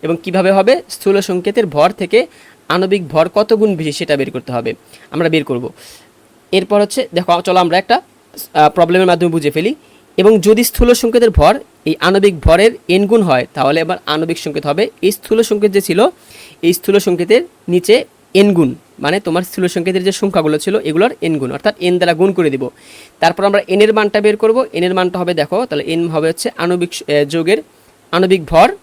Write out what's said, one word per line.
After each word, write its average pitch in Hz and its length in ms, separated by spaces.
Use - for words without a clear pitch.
এবং 165 200
কিভাবে 185 300
হবে? 202 360
স্থূল 196 320
সংকেতের 196 460
ভর 151 240
থেকে 214 360
আণবিক 185 400
ভর 156 260
কত 214 180
গুণ 208 240
বেশি, 156 160
সেটা 151 240
বের 135 140
করতে 127 220
হবে, 117 220
আমরা 165 180
বের 160 160
করব। 123 260
এরপর 190 280
হচ্ছে, 208 340
দেখো, 175 280
চলো 185 160
আমরা 175 200
একটা, 220 180
আহ, - 720
প্রবলেমের 175 380
মাধ্যমে 175 260
বুঝে 147 180
ফেলি। 190 240
এবং 202 240
যদি 214 240
স্থূল 240 300
সংকেতের 233 360
ভর 175 300
এই 160 160
আণবিক 190 400
ভরের 180 320
এন 196 180
গুণ 220 160
হয়, 139 320
তাহলে 143 260
আবার 165 260
আণবিক 160 320
সংকেত 151 280
হবে, 156 240
এই 202 100
স্থূল 226 300
সংকেত 208 300
যে 196 80
ছিল, 190 280
এই 170 100
স্থূল 202 260
সংকেতের 185 440
নিচে 180 360
এন 202 200
গুণ, 143 200
মানে 156 220
তোমার 175 220
স্থূল 180 260
সংকেতের 185 360
যে 190 80
সংখ্যাগুলো 160 460
ছিল, 190 200
এগুলোর 165 440
এন 160 160
গুণ, 131 140
অর্থাৎ 202 280
এন 180 160
দ্বারা 170 180
গুণ 185 180
করে 165 180
দিব। 131 180
তারপর 190 240
আমরা 202 240
এন 185 120
এর 214 120
মানটা 208 280
বের 214 160
করব। 226 360
এন 170 120
এর 180 100
মানটা 185 240
হবে, 180 160
দেখো, 180 320
তাহলে 147 180
এন 165 240
হবে 160 200
হচ্ছে 165 280
আণবিক 175 380
স-, - 140
এ, 147 180
যৌগের 165 320
আণবিক 180 320
ভর 165 240